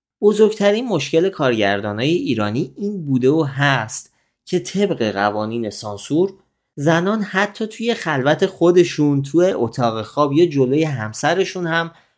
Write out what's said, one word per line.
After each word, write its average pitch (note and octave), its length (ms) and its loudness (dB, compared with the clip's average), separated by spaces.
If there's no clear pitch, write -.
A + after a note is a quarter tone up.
بزرگترین G#3 680 4
مشکل E3+ 400 0
کارگردانای A2 840 0
ایرانی A#2 680 -2
این G3+ 300 -6
بوده B2+ 240 2
و D#3+ 120 2
هست C3+ 720 -2
که F3+ 140 -2
طبق F3 540 -2
قوانین G#2+ 580 -2
سانسور، C#3+ 640 -4
زنان E3+ 480 0
حتی G3+ 440 -4
توی A3+ 280 -4
خلوت D#3 520 0
خودشون، E3+ 760 2
توی D#3+ 240 2
اتاق A#2 560 -2
خواب C#3+ 300 -2
یا E3 140 4
جلوی C#3 380 2
همسرشون D#3 840 -4
هم E3 240 -2